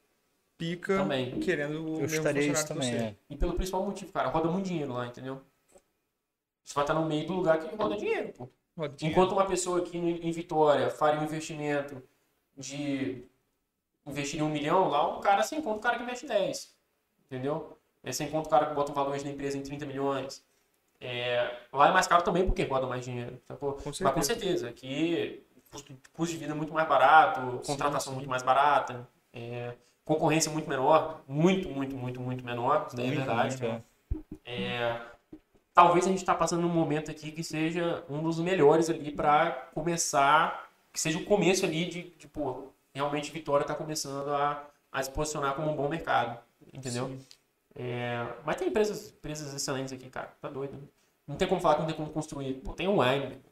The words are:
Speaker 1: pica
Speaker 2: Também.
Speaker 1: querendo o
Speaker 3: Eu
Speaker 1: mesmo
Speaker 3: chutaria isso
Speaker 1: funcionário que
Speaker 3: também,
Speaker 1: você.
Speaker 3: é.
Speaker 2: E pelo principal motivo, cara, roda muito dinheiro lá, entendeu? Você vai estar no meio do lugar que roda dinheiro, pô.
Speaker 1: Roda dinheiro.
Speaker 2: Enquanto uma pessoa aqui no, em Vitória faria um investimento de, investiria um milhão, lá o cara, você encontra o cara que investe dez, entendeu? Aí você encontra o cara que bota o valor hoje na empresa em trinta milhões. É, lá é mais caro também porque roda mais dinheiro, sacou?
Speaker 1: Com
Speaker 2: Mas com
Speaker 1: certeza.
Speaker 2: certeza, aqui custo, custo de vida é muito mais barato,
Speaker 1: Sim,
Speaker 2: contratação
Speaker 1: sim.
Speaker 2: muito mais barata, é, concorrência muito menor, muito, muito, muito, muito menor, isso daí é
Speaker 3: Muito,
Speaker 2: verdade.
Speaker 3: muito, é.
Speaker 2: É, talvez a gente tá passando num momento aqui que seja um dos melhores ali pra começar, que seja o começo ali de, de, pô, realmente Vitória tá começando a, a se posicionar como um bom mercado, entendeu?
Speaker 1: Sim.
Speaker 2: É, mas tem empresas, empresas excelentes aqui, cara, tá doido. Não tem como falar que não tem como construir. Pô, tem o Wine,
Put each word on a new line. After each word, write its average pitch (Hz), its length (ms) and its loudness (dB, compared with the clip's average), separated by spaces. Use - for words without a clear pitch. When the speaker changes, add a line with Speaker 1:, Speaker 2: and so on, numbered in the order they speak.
Speaker 1:
pica 175 420 -2
Speaker 2:
Também. 131 420 0
Speaker 1:
querendo 151 440 -2
o 160 120 -4
Speaker 3:
Eu 156 60 -4
Speaker 1:
mesmo 139 140 -2
Speaker 3:
chutaria 147 260 2
isso 147 180 2
Speaker 1:
funcionário 147 200 -4
que - 0 -
Speaker 3:
também, 113 180 -2
Speaker 1:
você. 104 60 -14
Speaker 3:
é. - 180 -16
Speaker 2:
E - 20 -10
pelo 175 180 0
principal 190 300 -2
motivo, 196 280 -6
cara, 131 160 -2
roda 160 200 0
muito 190 180 -2
dinheiro 151 260 -2
lá, 120 140 -4
entendeu? 131 360 -10
Você - 120 -16
vai 143 100 0
estar 156 100 0
no 160 100 2
meio 151 220 0
do 180 80 -4
lugar 160 240 2
que - 160 -8
roda 202 220 -2
dinheiro, 381 400 -2
pô. - 120 -14
Speaker 1:
Roda 151 180 -6
dinheiro. 156 260 0
Speaker 2:
Enquanto 185 120 4
uma 196 140 4
pessoa 180 340 0
aqui 175 180 -6
no, 170 100 0
em 165 220 -2
Vitória 151 600 2
faria 151 300 2
um 156 40 0
investimento 147 760 -4
de, 139 680 -4
investiria 143 380 -4
um 156 40 0
milhão, 151 400 2
lá 156 280 0
o - 40 -10
cara, 208 220 4
você 311 140 -2
encontra 214 220 -4
o - 40 -8
cara 240 140 0
que 247 80 -8
investe 247 220 -8
dez, 202 460 -2
entendeu? 143 500 -6
Aí 120 80 -8
você 151 120 -4
encontra 156 220 -4
o - 40 -12
cara 156 160 6
que 151 80 -4
bota 143 180 0
o - 20 -8
valor 139 200 0
hoje 139 100 -6
na 143 80 -6
empresa 139 260 -4
em 139 40 -6
trinta 143 220 -8
milhões. 135 600 -4
É, 123 560 -2
lá 143 160 6
é 170 40 6
mais - 140 4
caro 170 160 4
também 175 240 2
porque - 160 0
roda 131 240 0
mais 123 180 -6
dinheiro, 123 420 -8
sacou? 139 280 -6
Speaker 1:
Com - 120 -12
Speaker 2:
Mas 143 120 -8
com 156 80 0
Speaker 1:
certeza. - 20 0
Speaker 2:
certeza, 175 440 -2
aqui 143 760 -4
custo, - 220 -18
custo 165 200 -2
de - 60 -8
vida 147 120 -4
é - 40 -4
muito 156 160 -4
mais 160 160 2
barato, 143 520 8
Speaker 1:
Sim, 123 320 -4
Speaker 2:
contratação 139 400 -2
Speaker 1:
sim. 131 60 -6
Speaker 2:
muito 135 120 -8
mais 127 120 -2
barata, 127 640 4
é, 120 420 -8
concorrência 156 460 2
muito 156 180 -6
menor, 147 600 4
muito, 175 400 4
muito, 135 280 -6
muito, 127 240 -6
muito 127 240 -6
menor, 123 420 0
isso 127 100 -10
daí 123 100 -2
é - 40 0
Speaker 3:
Muito, 135 160 -2
Speaker 2:
verdade. 127 360 -2
Speaker 3:
muito, 117 220 -4
é. 120 160 -6
Speaker 2:
É, 120 380 -2
talvez 175 320 8
a 190 40 2
gente 185 140 0
tá 180 100 2
passando 170 280 0
num 170 60 2
momento 156 420 2
aqui 151 220 -10
que 160 100 -10
seja 165 680 -2
um 147 140 -4
dos 160 160 0
melhores 165 500 6
ali 147 220 -4
pra 151 400 4
começar, 156 960 2
que - 80 -6
seja 160 180 0
o - 60 -6
começo 185 420 4
ali 165 200 -2
de, 170 160 -8
de, - 120 -20
pô, 131 400 -6
realmente 147 380 -2
Vitória 147 340 2
tá 151 80 -4
começando 143 560 -6
a, 143 340 0
a 131 100 -2
se 131 80 -6
posicionar 147 440 -2
como 151 160 -2
um 147 60 -2
bom 143 120 0
mercado, 120 500 0
entendeu? 127 360 -6
Speaker 1:
Sim. 135 120 -12
Speaker 2:
É, 120 480 -4
mas 151 100 -2
tem 370 140 -2
empresas, 208 420 0
empresas 151 420 -10
excelentes 135 400 -4
aqui, 123 160 -14
cara, - 220 -12
tá 135 80 -10
doido. 139 300 -8
Não 143 80 -8
tem 185 140 0
como 185 120 0
falar 160 140 4
que 175 60 2
não 160 80 -2
tem 156 80 -4
como 151 140 -6
construir. 139 520 -6
Pô, - 100 -8
tem 165 140 -4
o 196 140 4
Wine, 131 360 2